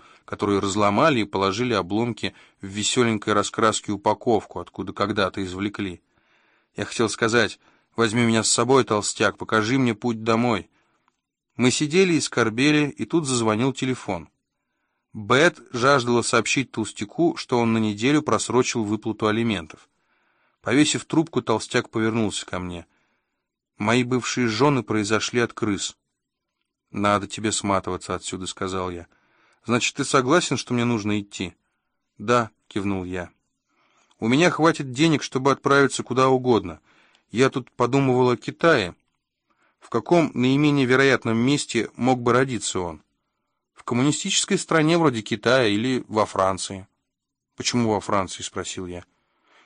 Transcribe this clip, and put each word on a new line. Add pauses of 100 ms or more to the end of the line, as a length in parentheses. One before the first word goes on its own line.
(260)
которую
разломали
и
положили
обломки (260)
в
весёленькой
раскраске
упаковку,
откуда
когда-то
извлекли. (720)
Я
хотел
сказать: (360)
«Возьми
меня
с
собой,
толстяк,
покажи
мне
путь
домой». (840)
Мы
сидели
и
скорбели,
и
тут
зазвонил
телефон. (840)
Бет (120)
жаждала
сообщить
толстяку,
что
он
на
неделю
просрочил
выплату
алиментов. (720)
Повесив
трубку,
толстяк
повернулся
ко
мне. (920)
«Мои
бывшие
жёны
произошли
от
крыс». (920)
«Надо
тебе
сматываться
отсюда»,
сказал
я. (640)
«Значит,
ты
согласен,
что
мне
нужно
идти?» (640)
«Да», (180)
кивнул
я. (880)
«У
меня
хватит
денег,
чтобы
отправиться
куда
угодно. (500)
Я
тут
подумывал
о
Китае. (840)
В
каком
наименее
вероятном
месте
мог
бы
родиться
он?» (720)
«В
коммунистической
стране
вроде
Китая
или
во
Франции». (680)
«Почему
во
Франции?»
спросил
я. (600)